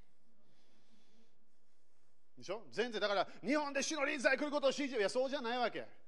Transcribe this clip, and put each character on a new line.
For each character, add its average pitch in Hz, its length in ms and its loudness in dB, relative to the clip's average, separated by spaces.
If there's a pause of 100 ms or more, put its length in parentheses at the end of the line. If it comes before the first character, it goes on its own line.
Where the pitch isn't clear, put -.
(2250)
で 123 60 -10
し 113 80 -6
ょ？ 220 100 -4 (100)
全 220 200 0
然 208 100 -2
だ 208 60 6
か 202 80 2
ら、 226 120 6 (160)
日 240 120 4
本 294 180 2
で 269 80 2
主 - 140 0
の 285 100 2
臨 294 140 2
在 262 180 6
来 277 80 2
る 294 60 0
こ 285 100 4
と 269 60 6
を 262 40 8
信 262 160 0
じ 240 60 -4
る。 233 60 2
い 202 40 6
や、 190 60 6
そ 254 160 4
う 269 40 0
じ 247 60 0
ゃ 294 60 -2
な 233 140 0
い - 20 2
わ 240 140 4
け。 127 160 -6 (200)